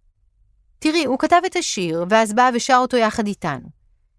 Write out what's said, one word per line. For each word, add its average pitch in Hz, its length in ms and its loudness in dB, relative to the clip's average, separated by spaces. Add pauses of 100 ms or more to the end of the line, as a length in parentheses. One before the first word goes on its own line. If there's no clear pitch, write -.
(800)
תראי, 311 260 0
הוא 254 140 -2
כתב 339 280 2
את 359 100 -6
השיר, 170 520 -4
ואז 220 260 2
בא 247 200 4
ושר 247 220 2
אותו 254 200 0
יחד 220 300 0
איתנו. 156 420 -6 (500)